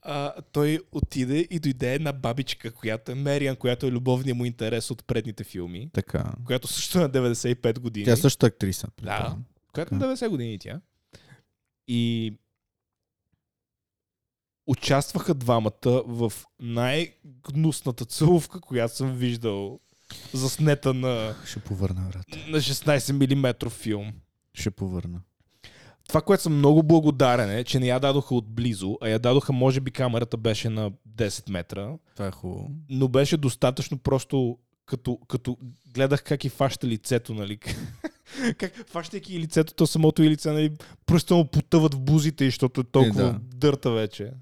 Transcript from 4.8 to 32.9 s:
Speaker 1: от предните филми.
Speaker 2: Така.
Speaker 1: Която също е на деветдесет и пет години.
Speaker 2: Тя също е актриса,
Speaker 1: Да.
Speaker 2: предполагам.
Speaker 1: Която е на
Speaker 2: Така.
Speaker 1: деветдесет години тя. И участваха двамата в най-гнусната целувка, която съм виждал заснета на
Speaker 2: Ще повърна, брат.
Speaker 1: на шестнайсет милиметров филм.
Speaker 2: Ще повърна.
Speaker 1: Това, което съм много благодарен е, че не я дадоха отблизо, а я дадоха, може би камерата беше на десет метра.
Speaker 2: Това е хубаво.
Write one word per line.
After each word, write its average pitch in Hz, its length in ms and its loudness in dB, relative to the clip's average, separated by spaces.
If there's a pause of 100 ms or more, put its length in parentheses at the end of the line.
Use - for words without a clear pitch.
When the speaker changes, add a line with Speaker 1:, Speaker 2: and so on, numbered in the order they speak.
Speaker 1:
от - 140 -10
предните 110 380 -4
филми. 90 500 -10
Speaker 2:
Така. - 400 -4 (120)
Speaker 1:
Която 127 220 -2
също - 300 -4
е 180 40 4
на 151 80 2
деветдесет 123 420 0
и 123 40 2
пет 117 240 0
години. 113 260 -4
Speaker 2:
Тя 117 100 6
също 139 300 4
е - 20 8
актриса, - 400 -2
Speaker 1:
Да. - 80 -10
Speaker 2:
предполагам. 101 480 -6 (300)
Speaker 1:
Която 165 160 -6
е - 20 -2
на - 0 -
Speaker 2:
Така. - 80 -2
Speaker 1:
деветдесет 262 300 -2
години 117 300 -4
тя. - 220 -14 (1040)
И 117 460 -2 (2250)
участваха 143 680 0
двамата 117 380 2 (340)
в 117 260 -2 (300)
най-гнусната 131 1400 -4
целувка, 170 560 2
която 117 340 -2
съм 131 160 -2
виждал 117 680 -4 (540)
заснета 139 600 0
на 120 420 -2 (100)
Speaker 2:
Ще - 140 -10
повърна, 95 440 -4
брат. 92 220 -8 (220)
Speaker 1:
на 156 140 0
шестнайсет 139 540 0
милиметров 135 580 2
филм. 107 400 -6 (400)
Speaker 2:
Ще - 180 -4
повърна. 90 500 -6 (840)
Speaker 1:
Това, 151 140 2
което 196 220 2
съм 165 100 0
много 147 300 8
благодарен 139 680 4
е, 113 120 -2
че 131 160 0
не 127 80 2
я 123 120 2
дадоха 139 360 0
отблизо, 110 680 -2
а 113 80 -2
я 113 100 2
дадоха, 127 340 4
може 131 280 2
би 131 100 -6
камерата 117 460 -2
беше 110 320 0
на 107 220 -4 (160)
десет 107 420 -4
метра. 98 420 -8 (220)
Speaker 2:
Това 101 140 -6
е 92 40 -6
хубаво. 92 380 -10 (200)